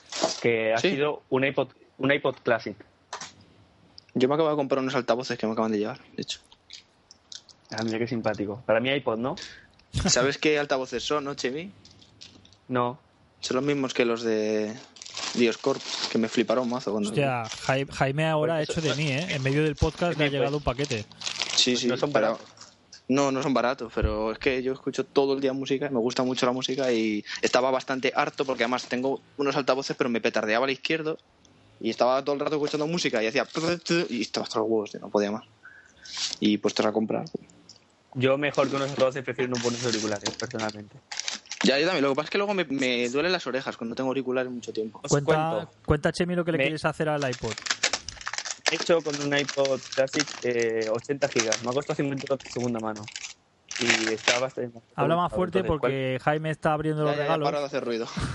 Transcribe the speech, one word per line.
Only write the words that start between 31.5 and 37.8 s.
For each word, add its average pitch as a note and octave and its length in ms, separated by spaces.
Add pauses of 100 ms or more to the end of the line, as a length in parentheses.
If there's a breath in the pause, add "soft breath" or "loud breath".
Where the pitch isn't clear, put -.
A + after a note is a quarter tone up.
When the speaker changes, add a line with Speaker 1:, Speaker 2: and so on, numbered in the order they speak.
Speaker 2:
y A2 100
estaba B2+ 340
todo C#3+ 120
el C#3+ 60
rato D3 160
escuchando D3 280
música D3+ 380
y A2 40
hacía A#2 200 (640)
y A#2 120
estaba A2+ 220
hasta - 160
los G#2+ 100
huevos, A2 220
tío, - 80
no F#2+ 100
podía G#2 220
más. A2 140 (920 loud breath)
Y G#2 180
puestos G#2+ 280
a G#2+ 60
comprar. A2 340 (880)